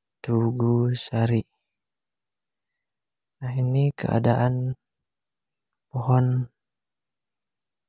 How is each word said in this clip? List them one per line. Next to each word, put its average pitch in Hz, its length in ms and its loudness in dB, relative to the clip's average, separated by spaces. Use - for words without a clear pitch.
Tugu 120 800 0
Sari. 113 480 0
Nah, 127 160 -8
ini 135 400 0
keadaan 123 800 0
pohon 127 560 0